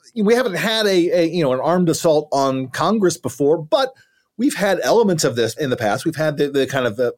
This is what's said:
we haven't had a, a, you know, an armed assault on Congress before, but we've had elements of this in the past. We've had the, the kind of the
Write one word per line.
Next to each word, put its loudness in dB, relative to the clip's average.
we 2
haven't 0
had 0
a, 2
a, 2
you -2
know, 2
an -2
armed 2
assault 0
on 0
Congress 0
before, 0
but -2
we've 0
had 0
elements 2
of 0
this -2
in -4
the -2
past. -2
We've -4
had -2
the, 0
the 0
kind -2
of -4
the 0